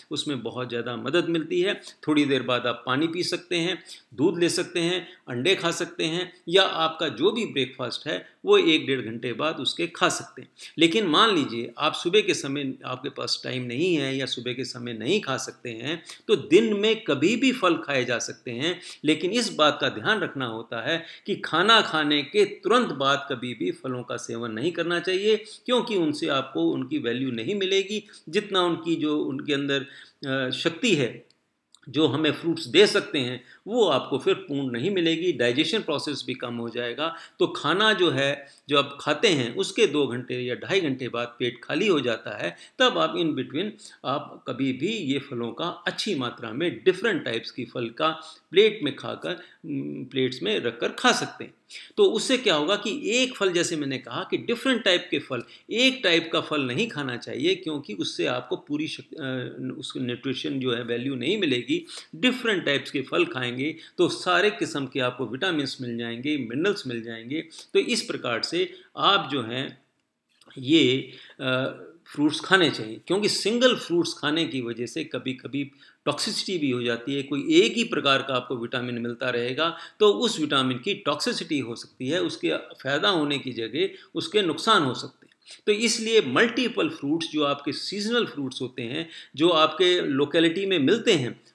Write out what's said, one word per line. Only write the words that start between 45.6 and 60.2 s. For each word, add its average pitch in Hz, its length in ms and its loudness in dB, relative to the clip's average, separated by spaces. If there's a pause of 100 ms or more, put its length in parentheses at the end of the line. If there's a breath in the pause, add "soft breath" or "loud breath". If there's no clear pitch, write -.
अच्छी 185 500 -4
मात्रा 120 380 -6
में 156 320 -4
डिफरेंट 180 400 2
टाइप्स 113 260 -4
की 127 140 -10
फल 120 240 -6
का 156 200 -2 (420 loud breath)
प्लेट 208 320 4
में 135 140 -2
खाकर, 117 360 -8 (320 loud breath)
उम, 143 400 -6
प्लेट्स 131 380 -2
में 202 180 -2
रखकर 120 280 -4
खा - 240 2
सकते 147 320 -6
हैं। - 100 -18 (420 loud breath)
तो 208 80 6
उससे 220 320 2
क्या 214 180 2
होगा 156 220 2
कि 202 280 -4
एक 247 320 2
फल, 190 160 2
जैसे 170 240 0
मैंने 135 220 -4
कहा 135 320 -8
कि 185 60 2
डिफरेंट 233 460 0
टाइप 180 280 2
के 151 80 0
फल, 127 240 -4 (280 loud breath)
एक 247 340 4
टाइप 165 280 4
का 160 80 0
फल 147 200 -2
नहीं 135 280 0
खाना 135 280 -6
चाहिए, 123 380 -2
क्योंकि 156 400 -6
उससे 151 320 -2
आपको 123 300 -2
पूरी 147 320 -4
शक-, - 320 -12
अ, 131 360 -6 (220)
उसकी 139 220 -8
न्यूट्रिशन 131 600 -4